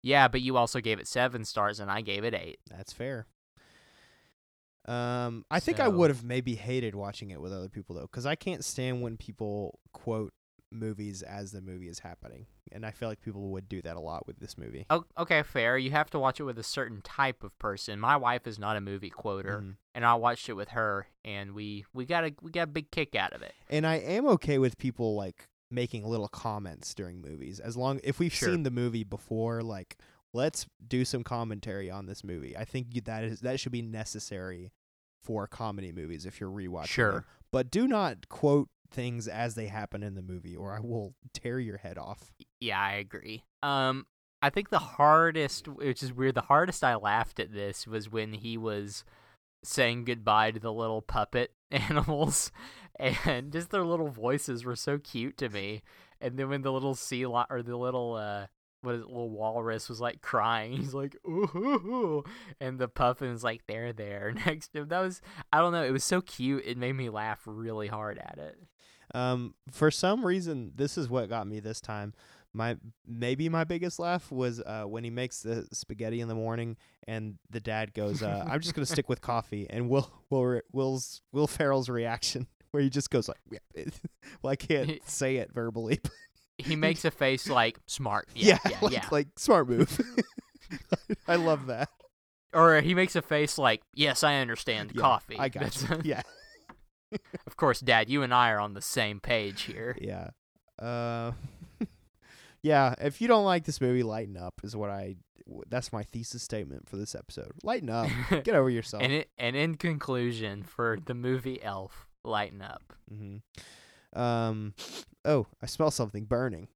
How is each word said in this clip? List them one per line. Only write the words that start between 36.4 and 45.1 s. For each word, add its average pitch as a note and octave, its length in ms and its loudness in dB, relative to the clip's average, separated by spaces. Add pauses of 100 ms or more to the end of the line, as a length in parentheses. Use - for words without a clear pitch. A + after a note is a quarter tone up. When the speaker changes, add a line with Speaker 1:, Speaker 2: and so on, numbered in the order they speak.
Speaker 2:
rewatching F2+ 360 -6
Speaker 1:
Sure. A2 240 4
Speaker 2:
them. - 140 -2 (260)
But B2+ 200 0
do A3+ 160 4
not G3 420 0
quote C#3+ 400 4 (220)
things A#2+ 360 -4
as A2+ 260 -2
they A2 140 -4
happen G#2 340 -6
in G2+ 140 -6
the F#2+ 80 -8
movie, F2+ 320 -10
or G2 200 -8
I G#2+ 40 -8
will A2+ 340 -6 (200)
tear B2 260 -4
your A2 180 -6
head F2+ 220 -10
off. - 320 -14 (280)
Speaker 1:
Yeah, G#2 220 0
I G2 120 2
agree. G#2 500 -8 (180)
Um, C3+ 460 2 (340)
I C#3+ 80 4
think G3+ 200 -2
the F#3+ 100 4
hardest, D#3 880 4